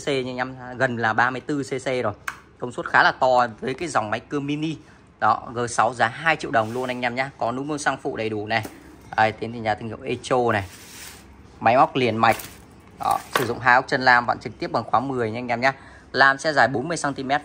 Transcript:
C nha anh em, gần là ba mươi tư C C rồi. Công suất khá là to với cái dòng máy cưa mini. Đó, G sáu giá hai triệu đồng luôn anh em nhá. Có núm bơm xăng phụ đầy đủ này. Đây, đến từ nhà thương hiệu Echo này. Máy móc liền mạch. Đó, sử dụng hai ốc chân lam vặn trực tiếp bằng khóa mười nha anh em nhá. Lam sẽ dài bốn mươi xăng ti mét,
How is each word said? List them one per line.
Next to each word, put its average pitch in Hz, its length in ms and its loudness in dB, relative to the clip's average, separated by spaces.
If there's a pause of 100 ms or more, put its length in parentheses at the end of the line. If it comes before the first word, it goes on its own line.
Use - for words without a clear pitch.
C - 20 0
nha 135 180 0
anh 127 100 -8
em, 127 200 -6 (200)
gần 120 200 0
là 113 160 0
ba 120 180 2
mươi 131 100 -6
tư 147 220 -4
C 131 220 -6
C - 20 -18
rồi. 123 260 -2 (460)
Công 123 140 -8
suất - 160 -8
khá 131 140 6
là 165 100 4
to 127 340 4 (140)
với 131 140 -6
cái 165 140 -6
dòng 107 220 -2
máy 113 100 -4
cưa 147 200 -6
mini. 147 360 -4 (440)
Đó, - 340 2
G 113 40 -6 (100)
sáu 117 260 2
giá 117 140 0
hai 151 280 -2
triệu 156 140 -8
đồng 113 220 2
luôn 127 160 -4
anh 123 160 -4
em 120 100 -2
nhá. 131 240 -4
Có 113 140 -2
núm 135 160 -6
bơm 151 100 -4
xăng 139 180 -2
phụ 131 200 -6
đầy 113 120 -4
đủ 107 180 -6
này. 110 200 -2 (500)
Đây, 110 240 4
đến 117 120 -6
từ 120 80 -10
nhà 110 140 0
thương 113 140 -6
hiệu 107 160 -10
Echo 123 480 0
này. 101 120 0 (960)
Máy 117 160 4
móc 151 200 6
liền 117 200 2
mạch. 113 200 4 (640)
Đó, - 180 0 (160)
sử 127 120 0
dụng 117 120 -4
hai 123 160 4
ốc 127 140 4
chân 139 120 0
lam 123 260 6
vặn 117 120 -2
trực 117 200 -12
tiếp 170 140 -6
bằng 120 120 -2
khóa - 160 0
mười 123 300 -2
nha 113 80 -6
anh 123 100 -8
em 117 120 -2
nhá. 135 120 2 (400)
Lam 135 260 6
sẽ 156 140 -2
dài 131 160 6
bốn 135 200 -4
mươi 170 80 -2
xăng 143 180 -4
ti 139 80 -8
mét, 135 220 -2